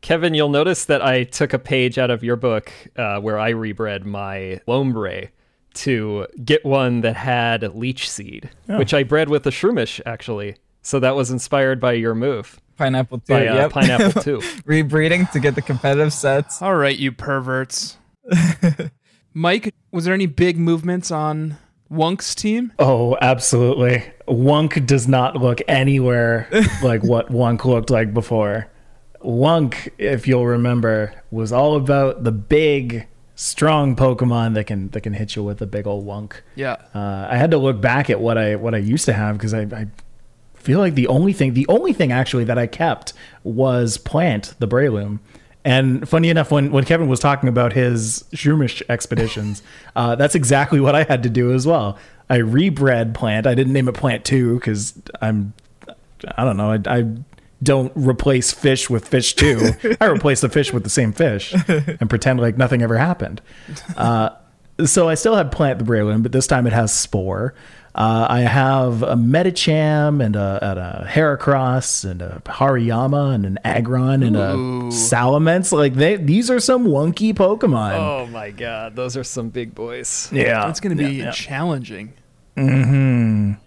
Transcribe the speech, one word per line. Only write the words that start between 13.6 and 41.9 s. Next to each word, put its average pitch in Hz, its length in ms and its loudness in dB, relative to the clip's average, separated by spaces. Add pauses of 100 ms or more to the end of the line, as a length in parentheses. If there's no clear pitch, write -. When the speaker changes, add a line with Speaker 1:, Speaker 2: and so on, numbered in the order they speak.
Speaker 1:
Pineapple 190 500 2
too. 143 160 -2
Speaker 3:
<laughs> - 280 -10
Rebreeding 156 680 2
to 147 80 0
get 135 140 0
the 139 80 -4
competitive 143 500 0
sets. 143 480 -2
Speaker 4:
All 190 160 0
right, 139 220 2
you 135 120 -2
perverts. 131 840 -6 (340)
Speaker 3:
<laughs> 180 60 2 (960)
Speaker 4:
Mike, 185 420 -2 (160)
was 170 140 -4
there 180 100 0
any 190 120 0
big 170 320 0
movements 170 520 -2
on 156 460 -4 (320)
Wunk's 160 460 -2
team? 226 440 -4
Speaker 2:
Oh, 123 440 2
absolutely. 123 840 2 (240)
Wunk 139 580 2
does 127 220 2
not 131 280 2
look 123 300 0
anywhere 123 840 2 (180)
Speaker 3:
<laughs> - 160 -2
Speaker 2:
like 117 200 2
what 117 280 2
Wunk 117 340 0
looked 120 260 2
like 113 220 2
before. 110 560 -2 (540)
Wunk, 135 760 0
if 117 320 -2
you'll 123 180 2
remember, 120 680 0 (160)
was 113 220 -4
all 147 240 2
about 139 480 0
the 113 80 0
big, 131 760 0 (300)
strong 147 600 2
Pokemon 120 580 2
that 107 100 0
can, 98 260 -6
that 107 100 -6
can 104 140 -6
hit 104 200 -6
you 107 80 -6
with 101 200 -6
a 107 40 -6
big 104 200 -6
old 101 180 -4
wunk. 101 380 -12 (140)
Speaker 4:
Yeah. 135 200 -6 (180)
Speaker 2:
Uh, 98 360 -6
I 123 60 0
had 151 160 2
to 156 60 4
look 131 220 0
back 127 300 0
at 101 100 0
what 113 160 0
I, 107 200 0
what 113 180 -4
I 110 40 0
used 110 280 0
to 131 80 0
have 107 240 -2
'cause 107 160 -4
I, 110 80 -2
I 107 240 -8 (680)
feel 143 240 0
like 185 160 2
the 123 140 2
only 175 240 4
thing, 135 220 0
the 131 140 2
only 277 260 2